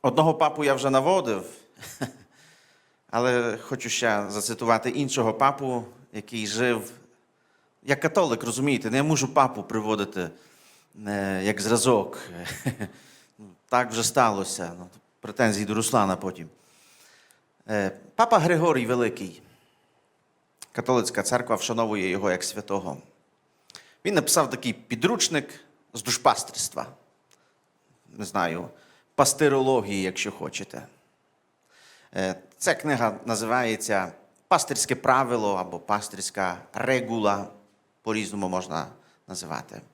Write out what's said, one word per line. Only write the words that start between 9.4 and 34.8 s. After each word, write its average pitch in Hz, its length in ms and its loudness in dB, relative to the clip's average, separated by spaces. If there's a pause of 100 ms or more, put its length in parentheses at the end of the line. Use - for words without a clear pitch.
приводити, 104 680 -2 (800)
е, 98 360 -2
як 101 180 0
зразок. 113 580 2 (460)
<laughs> 107 240 -4 (840)
Так 123 180 2
вже 113 120 -2
сталося. 98 760 0
Ну, 90 80 -16 (320)
претензії 107 460 0
до 101 80 -4
Руслана 107 420 2
потім. 85 340 -10 (1200)
Е, 101 220 0 (240)
папа 226 240 6
Григорій 160 460 2
Великий. 107 560 -2 (1300)
Католицька 117 520 0
церква 120 320 0
вшановує 107 540 -2
його 95 220 0
як 90 120 -2
святого. 95 540 -6 (1080)
Він 202 80 0
написав 156 360 4
такий 120 240 -4
підручник 147 840 -2 (340)
з - 100 -10
душпастерства. - 840 0 (1300)
Не 104 80 -8
знаю, 87 440 -2 (460)
пастирології, 131 880 2
якщо 95 300 -4
хочете. - 560 -12 (1300)
Е, 92 200 -2 (220)
ця 160 180 0
книга 120 400 0 (100)
називається 110 840 0 (360)
"Пастирське - 480 2